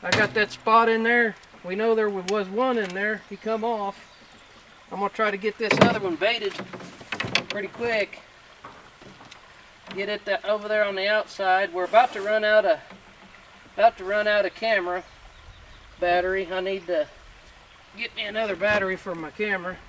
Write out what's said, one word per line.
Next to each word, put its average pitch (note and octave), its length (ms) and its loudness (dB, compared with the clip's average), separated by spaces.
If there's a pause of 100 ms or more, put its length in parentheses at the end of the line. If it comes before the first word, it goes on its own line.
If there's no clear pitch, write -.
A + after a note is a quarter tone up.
I F3+ 80 -4
got G3+ 240 2
that G#3 160 2
spot A3+ 400 4
in A3+ 140 2
there. A#3 320 2 (280)
We F3+ 100 -6
know A3+ 200 2
there A3 160 2
was F#3+ 400 -2
one B3 260 0
in G3+ 140 -2
there. G3+ 400 -4
He G3+ 60 -12
come A3 280 -4
off. G#3+ 500 -6 (800)
I'm E3+ 60 -8
gonna G3 100 -2
try G#3+ 220 0
to G3+ 80 -6
get G3+ 180 -4
this G#3+ 240 -2
other G#3 200 6
one F3+ 160 -2
baited A3+ 360 -2 (960)
pretty G3+ 200 -6
quick. A3+ 520 -4 (1700)
Get G3 160 -6
it G#3 160 -6
th-, G3 180 -2
over G#3 240 -2
there G#3+ 160 2
on G3 120 -2
the F#3+ 120 0
outside. G3 640 2
We're F3+ 140 -2
about A3+ 260 6
to G#3 80 -8
run G#3+ 240 0
out G#3+ 220 6
of, E3 120 4 (920)
about A3 240 4
to F#3+ 80 -12
run G#3 240 0
out G#3 160 2
of F3+ 100 -4
camera F#3+ 480 -2 (960)
battery. F3+ 540 2
I F#3+ 80 -2
need F#3+ 280 -4
to E3+ 180 0 (880)
get A#3 200 -10
me A3 80 -6
another G#3 300 -2
battery F#3+ 420 0
for F3+ 180 -8
my D#3+ 160 -8
camera. F#3+ 480 -4 (100)